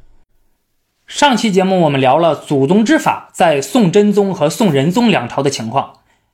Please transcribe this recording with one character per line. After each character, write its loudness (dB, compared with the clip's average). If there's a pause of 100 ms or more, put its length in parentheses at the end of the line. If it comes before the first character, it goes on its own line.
(1080)
上 0
期 -2
节 2
目 0
我 2
们 -2
聊 2
了 0
祖 -2
宗 2
之 0
法 -6
在 0
宋 0
真 2
宗 -2
和 0
宋 0
仁 0
宗 0
两 -2
朝 -4
的 -2
情 -6
况， -6 (340)